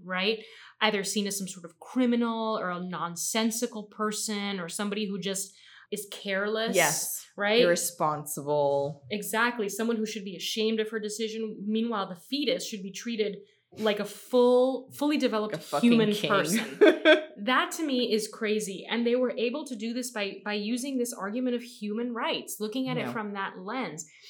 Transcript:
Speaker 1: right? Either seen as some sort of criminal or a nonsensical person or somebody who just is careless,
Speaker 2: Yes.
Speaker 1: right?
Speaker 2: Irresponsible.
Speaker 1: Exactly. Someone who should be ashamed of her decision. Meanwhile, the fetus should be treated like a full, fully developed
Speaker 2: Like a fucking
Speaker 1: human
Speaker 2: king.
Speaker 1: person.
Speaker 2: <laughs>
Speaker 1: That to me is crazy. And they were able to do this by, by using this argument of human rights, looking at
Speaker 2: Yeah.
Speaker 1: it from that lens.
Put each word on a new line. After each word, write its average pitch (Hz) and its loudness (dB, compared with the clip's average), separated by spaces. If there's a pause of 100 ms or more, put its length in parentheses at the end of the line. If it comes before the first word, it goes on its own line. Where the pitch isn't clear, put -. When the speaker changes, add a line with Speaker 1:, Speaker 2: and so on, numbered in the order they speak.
Speaker 1:
right? 185 0 (420)
Either 208 2
seen 202 0
as 190 -4
some 190 -4
sort 170 -12
of - -18
criminal 233 0
or 185 -2
a 180 -6
nonsensical 202 -2
person 208 -4
or 165 -6
somebody 202 -4
who 196 -4
just 190 -4 (380)
is - -6
careless, 208 -2
Speaker 2:
Yes. 160 2 (120)
Speaker 1:
right? 208 4
Speaker 2:
Irresponsible. 147 2
Speaker 1:
Exactly. 220 -2
Someone 226 -2
who 214 -2
should 208 -6
be 190 -10
ashamed 220 0
of 214 -2
her 226 -6
decision. 214 -6 (100)
Meanwhile, 220 -2
the 185 -10
fetus 254 -2
should 196 -8
be 196 -10
treated 208 -4 (400)
like 208 0
a 202 -4
full, 247 4
fully 294 2
developed 220 0
Speaker 2:
Like 160 -4
a - -16
fucking 233 4
Speaker 1:
human 214 6
Speaker 2:
king. 208 0
Speaker 1:
person. 196 2
Speaker 2:
<laughs> 320 8 (160)
Speaker 1:
That 269 2
to 330 -6
me 254 0
is 214 2
crazy. 208 -4
And 233 0
they 240 4
were 247 2
able 240 -2
to 262 -8
do 226 -4
this 247 -6
by, 202 -6
by 208 -4
using 240 -2
this 240 -2
argument 240 -2
of 240 -4
human 226 -6
rights, 233 -4
looking 254 -4
at 247 -2
Speaker 2:
Yeah. 233 -4
Speaker 1:
it 240 -6
from 214 -6
that 196 -8
lens. 185 -8 (240)